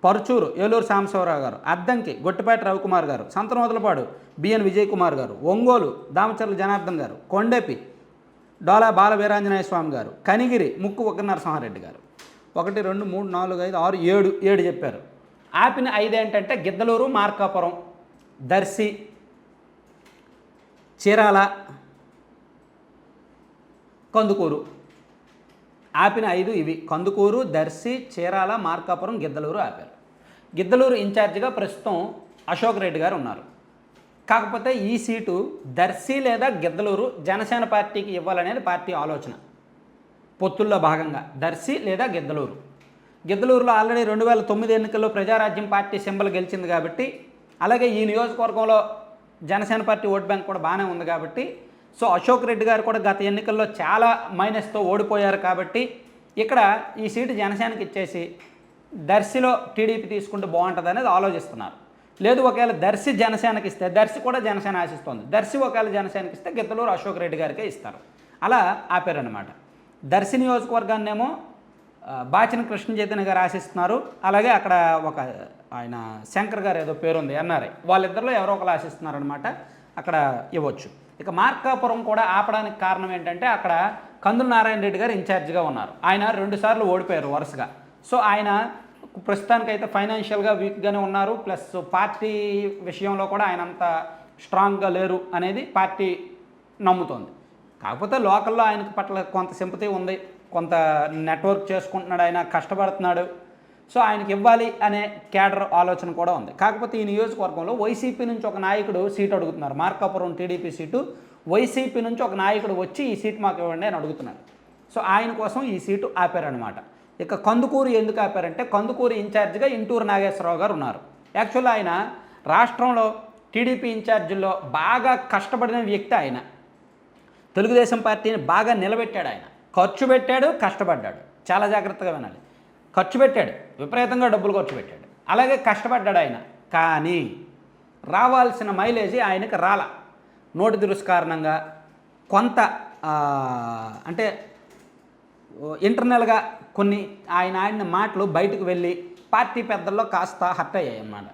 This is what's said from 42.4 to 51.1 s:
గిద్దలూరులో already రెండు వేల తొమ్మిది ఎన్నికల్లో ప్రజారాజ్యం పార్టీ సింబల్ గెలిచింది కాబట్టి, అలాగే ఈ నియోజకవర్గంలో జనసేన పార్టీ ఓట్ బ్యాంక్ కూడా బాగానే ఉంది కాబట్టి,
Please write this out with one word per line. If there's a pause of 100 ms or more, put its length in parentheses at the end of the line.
గిద్దలూరులో
already
రెండు
వేల (100)
తొమ్మిది
ఎన్నికల్లో
ప్రజారాజ్యం
పార్టీ
సింబల్
గెలిచింది
కాబట్టి, (560)
అలాగే (120)
ఈ
నియోజకవర్గంలో (640)
జనసేన
పార్టీ
ఓట్
బ్యాంక్
కూడా
బాగానే
ఉంది
కాబట్టి, (540)